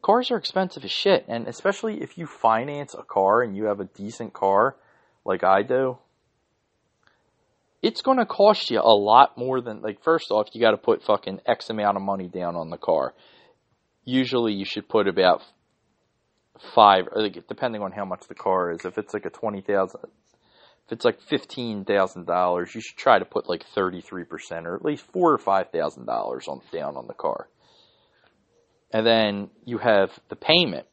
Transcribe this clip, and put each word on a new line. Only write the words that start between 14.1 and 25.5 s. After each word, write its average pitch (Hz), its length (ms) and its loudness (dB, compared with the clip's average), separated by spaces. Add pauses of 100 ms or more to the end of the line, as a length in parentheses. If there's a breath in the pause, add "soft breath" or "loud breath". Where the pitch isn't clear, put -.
you 98 100 -6
should 101 240 -10
put 104 180 2
about 92 360 2 (1300)
five, 101 380 8
or, 110 100 -2
like, 95 240 -6
depending 110 360 -6
on 95 100 -8
how 101 120 -8
much 90 240 -12
the 98 60 -16
car 92 380 -2
is. 82 120 -10
If 92 140 -8
it's, 107 160 -10
like, 104 100 -6
a 87 60 -8
twenty 104 300 -8
thousand, 95 400 -2 (840 soft breath)
if - 60 -10
it's, 117 120 -12
like, - 160 0
fifteen 117 640 -8
thousand 95 420 -2
dollars, 90 480 -2
you 113 60 -12
should - 160 -18
try 117 220 6
to 90 60 0
put, - 240 -6
like, 87 160 -4
thirty-three 90 600 -4
percent 82 420 -12
or 87 80 -6
at - 100 -12
least 147 280 -4
four 175 200 2
or 120 60 2
five 95 320 0